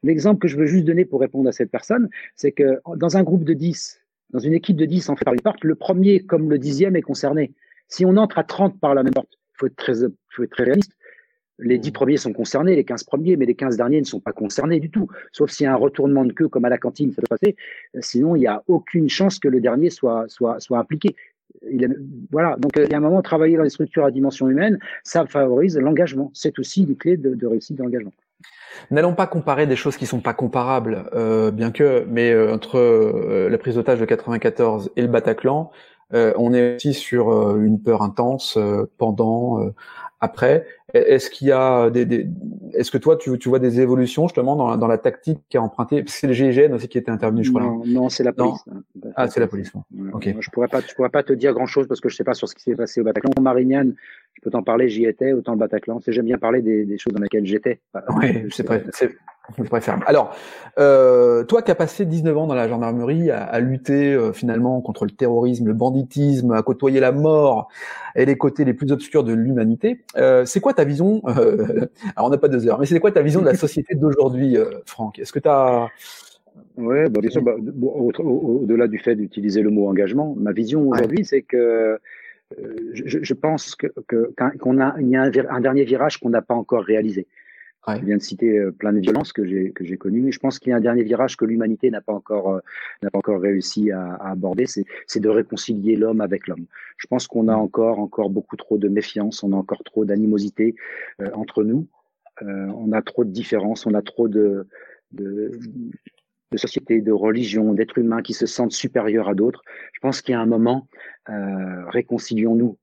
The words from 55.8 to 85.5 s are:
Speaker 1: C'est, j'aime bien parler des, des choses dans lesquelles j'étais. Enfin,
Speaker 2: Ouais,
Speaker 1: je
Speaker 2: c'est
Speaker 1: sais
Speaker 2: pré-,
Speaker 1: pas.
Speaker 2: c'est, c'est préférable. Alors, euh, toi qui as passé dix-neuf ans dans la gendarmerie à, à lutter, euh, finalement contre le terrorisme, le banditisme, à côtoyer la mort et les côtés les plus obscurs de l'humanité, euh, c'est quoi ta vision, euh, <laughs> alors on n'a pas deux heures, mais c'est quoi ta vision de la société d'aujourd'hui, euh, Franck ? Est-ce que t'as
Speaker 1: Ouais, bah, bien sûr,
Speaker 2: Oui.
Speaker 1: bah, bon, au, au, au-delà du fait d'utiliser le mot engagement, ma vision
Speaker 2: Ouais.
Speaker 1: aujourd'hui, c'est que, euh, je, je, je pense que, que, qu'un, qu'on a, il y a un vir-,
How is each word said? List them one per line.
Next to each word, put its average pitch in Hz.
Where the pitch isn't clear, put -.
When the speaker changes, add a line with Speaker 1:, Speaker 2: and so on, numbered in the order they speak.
Speaker 1:
C'est, -
j'aime 117
bien 120
parler 120
des, 107
des 101
choses 113
dans 104
lesquelles 101
j'étais. 107
Enfin, 95
Speaker 2:
Ouais, 135
Speaker 1:
je 104
Speaker 2:
c'est -
Speaker 1:
sais 120
Speaker 2:
pré-, 110
Speaker 1:
pas. -
Speaker 2:
c'est, 127
c'est 123
préférable. 110
Alors, 143
euh, 127
toi 226
qui 226
as 180
passé 175
dix-neuf 160
ans 160
dans 143
la 117
gendarmerie 120
à, 107
à 113
lutter, 139
euh, 113
finalement 123
contre 107
le 104
terrorisme, 120
le 107
banditisme, 127
à 110
côtoyer 135
la 127
mort 147
et 127
les 135
côtés 139
les 127
plus 135
obscurs 147
de 117
l'humanité, 123
euh, 127
c'est -
quoi 269
ta 165
vision, 175
euh, 120
<laughs> 214
alors 117
on -
n'a 143
pas 143
deux 123
heures, 117
mais 143
c'est 160
quoi 202
ta 175
vision 151
de 175
la 170
société 156
d'aujourd'hui, 135
euh, 110
Franck ? -
Est-ce -
que 143
t'as 131
Speaker 1:
Ouais, 131
bah, 104
bien 113
sûr, 156
Speaker 2:
Oui. -
Speaker 1:
bah, 113
bon, 131
au, 123
au, 139
au-delà 117
du 107
fait 117
d'utiliser 104
le 107
mot 104
engagement, 107
ma 104
vision 117
Speaker 2:
Ouais. 131
Speaker 1:
aujourd'hui, 135
c'est 139
que, 113
euh, 113
je, -
je, 143
je -
pense -
que, -
que, 117
qu'un, 127
qu'on 135
a, 135
il 131
y 127
a 131
un 135
vir-, 131